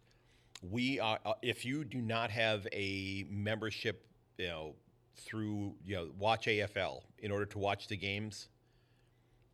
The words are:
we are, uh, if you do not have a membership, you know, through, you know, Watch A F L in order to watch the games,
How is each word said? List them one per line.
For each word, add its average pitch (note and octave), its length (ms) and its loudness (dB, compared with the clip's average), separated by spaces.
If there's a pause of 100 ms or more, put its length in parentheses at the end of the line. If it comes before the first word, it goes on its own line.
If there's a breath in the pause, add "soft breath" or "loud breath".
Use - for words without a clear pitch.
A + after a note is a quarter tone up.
(680 soft breath)
we B2 300 2
are, A2 260 4
uh, G#2+ 160 2
if A#2 240 0
you C#3+ 200 -2
do B2+ 160 -4
not A2+ 300 0
have A2 420 4
a G2 580 -2
membership, G#2 800 -2 (300)
you F2+ 100 -2
know, D#2 260 -6 (400)
through, G#2 640 -4 (100)
you G2 80 -2
know, E2+ 140 -4 (100)
Watch A2 300 4
A G#2 140 4
F G2 140 -2
L D2+ 280 -2 (160)
in G#2+ 100 -4
order G2+ 160 0
to G2+ 140 -6
watch G2+ 260 2
the G#2+ 100 -4
games, G2+ 520 -4 (1040 soft breath)